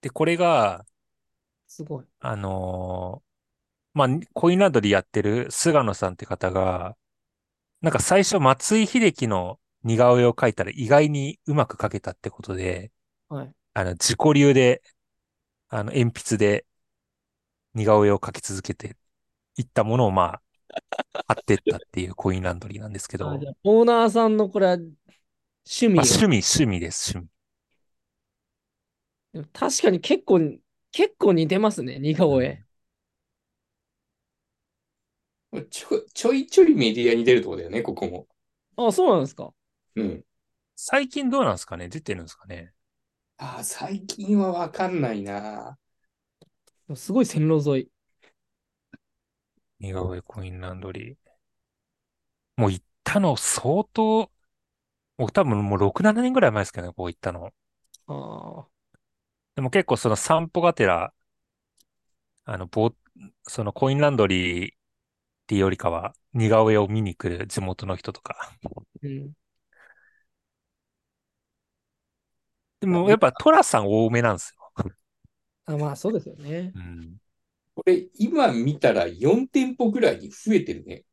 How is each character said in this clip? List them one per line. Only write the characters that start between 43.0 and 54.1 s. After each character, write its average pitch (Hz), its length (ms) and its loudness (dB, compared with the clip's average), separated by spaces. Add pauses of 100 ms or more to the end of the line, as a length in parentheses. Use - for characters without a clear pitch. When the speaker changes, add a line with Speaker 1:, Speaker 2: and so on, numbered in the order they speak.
Speaker 3:
あ、 135 260 -14
最 190 420 -10
近 208 320 -2
は 185 140 0
わ 175 180 -6
か 185 180 -4
ん 180 120 -4
な 123 120 -2
い 101 100 -6
な。 107 560 -12 (1160)
Speaker 2:
す - 180 -12
ご 254 100 2
い - 40 2
線 156 220 0
路 151 200 2
沿 135 140 0
い。 - 60 -12 (1900)
Speaker 1:
似 98 120 -12
顔 92 220 -6
絵 90 80 -12
コ - 220 -16
イ 92 60 -12
ン 90 100 -14
ラ 90 120 -12
ン 92 80 -14
ド 95 120 -14
リ 113 220 -16
ー。 - 20 -20 (1400)
も 110 120 2
う 98 40 0
行 90 100 -10
っ - 20 -20 (180)
た - 160 -2
の 165 180 0
相 - 560 -2
当、 220 380 0 (840)